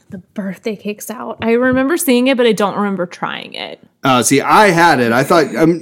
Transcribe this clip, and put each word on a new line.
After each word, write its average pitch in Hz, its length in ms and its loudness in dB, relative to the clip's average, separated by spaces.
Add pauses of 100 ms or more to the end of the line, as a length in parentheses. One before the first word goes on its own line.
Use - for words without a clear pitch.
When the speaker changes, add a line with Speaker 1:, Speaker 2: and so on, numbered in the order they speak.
(100)
Speaker 1:
The 196 80 -14
birthday 196 580 -10
cake 208 260 -12
stout. 240 400 -12
I 226 100 0
remember 254 440 0
seeing 247 320 0
it, 269 80 2
but 240 100 2
I 220 60 4
don't 196 240 -2
remember 196 300 -4
trying - 480 -12
it. - 260 -14 (240)
Speaker 2:
Uh, 127 180 2
see, 131 200 2
I 190 260 4
had 165 320 4
it. 117 120 0
I 131 120 2
thought, 147 320 0
um, 160 260 2